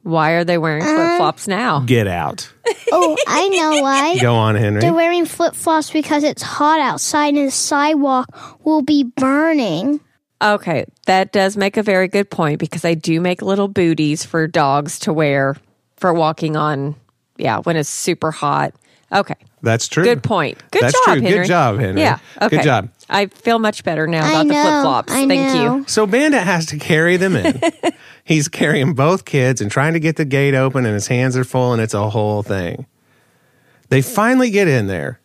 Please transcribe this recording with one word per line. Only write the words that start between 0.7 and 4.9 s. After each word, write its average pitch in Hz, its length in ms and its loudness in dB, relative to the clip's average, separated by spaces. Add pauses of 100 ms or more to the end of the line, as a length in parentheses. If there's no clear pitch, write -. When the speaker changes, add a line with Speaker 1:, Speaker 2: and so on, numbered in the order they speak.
Speaker 2:
Uh, - 40 -2
Speaker 1:
flip-flops 330 600 0
now? 196 340 -2
Speaker 3:
Get 120 260 2
out. 85 440 -6 (400)
Speaker 2:
Oh, 330 240 2 (120)
I 330 220 0
know 311 320 0
why. 277 360 0
Speaker 3:
<laughs> 214 40 0
Go 120 140 2
on, 110 200 2
Henry. 104 260 0
Speaker 2:
They're 339 120 2